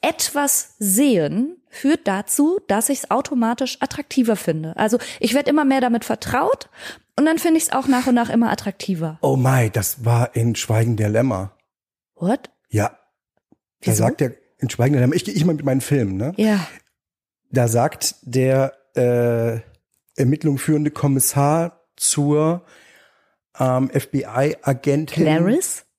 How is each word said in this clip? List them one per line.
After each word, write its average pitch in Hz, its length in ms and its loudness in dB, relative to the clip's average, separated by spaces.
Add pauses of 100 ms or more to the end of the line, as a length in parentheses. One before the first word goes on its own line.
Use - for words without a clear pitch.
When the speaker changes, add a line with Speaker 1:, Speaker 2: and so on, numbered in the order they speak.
Speaker 1:
etwas - 760 -2
sehen, 208 760 0 (140)
führt - 360 -2
dazu, 285 520 0 (100)
dass 214 220 0
ich's - 200 -4
automatisch 247 680 -2
attraktiver 254 560 -2
finde. 160 400 -6
Also 220 220 0 (220)
ich 214 120 0
werd 285 160 0
immer 294 160 2
mehr 269 160 2
damit 240 240 0
vertraut - 640 -2 (500)
und 285 60 4
dann 320 140 2
find 320 180 2
ich's - 160 0
auch 262 140 -2
nach 262 220 2
und 254 60 4
nach 240 140 2
immer 233 240 2
attraktiver. 165 720 -4
Speaker 2:
Oh 135 140 2
my, 127 340 4
das 113 340 -4
war 120 320 2
in 117 180 0
Schweigen 113 440 0
der 104 100 0
Lämmer. 107 480 0 (580)
Speaker 1:
What? 190 360 -4 (180)
Speaker 2:
Ja. 104 220 -2 (920)
Da 117 120 0
Speaker 1:
Wieso? 107 120 2
Speaker 2:
sagt - 160 0
der, 127 140 -2 (240)
in 123 100 -4
Schweigen 147 240 0
der 135 80 2
Lämmer, 123 140 4
ich, - 120 -2
ich 185 200 0
mal 180 80 2
mit 147 100 -6
meinen 135 160 2
Filmen, 107 380 0
ne? 139 180 -4
Speaker 1:
Ja. 208 300 2 (840)
Speaker 2:
Da 123 160 2
sagt 117 560 0
der, 131 520 0 (200)
äh, 120 680 0 (600)
Ermittlung 139 380 2
führende 151 320 0
Kommissar 143 960 0 (100)
zur, 151 720 0 (920)
ähm, 127 320 0
F-B-I-Agentin: 139 1300 -2
Speaker 1:
Clarice? 175 600 0 (140)